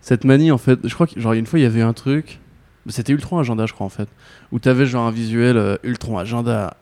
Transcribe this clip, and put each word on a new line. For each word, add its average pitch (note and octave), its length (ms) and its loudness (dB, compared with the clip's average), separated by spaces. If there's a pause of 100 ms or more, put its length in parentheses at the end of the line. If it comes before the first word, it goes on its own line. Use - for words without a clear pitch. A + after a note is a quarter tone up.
cette - 240 0
manie, D3 260 6
en C3 60 4
fait. B2+ 260 2
Je A#2 100 -6
crois E3+ 140 0
que, - 100 -20
genre, A2+ 140 -2
une A2+ 140 0
fois, E3 140 0
il C#3+ 40 4
y - 20 4
avait A2+ 160 2
un A2+ 120 2
truc. - 480 -4 (460)
C'était B2+ 260 -4
Ultron D3 240 -2
Agenda, A#2 300 0
je - 60 -12
crois, G2 120 -8
en F#2+ 40 -6
fait, G#2 180 -8 (440)
où A#2+ 60 -4
t'avais, C3 300 2
genre, A#2+ 180 -2
un A2+ 60 -2
visuel, A#2 460 2
euh, G2+ 260 0
Ultron A2+ 340 -6
Agenda, A2+ 640 -4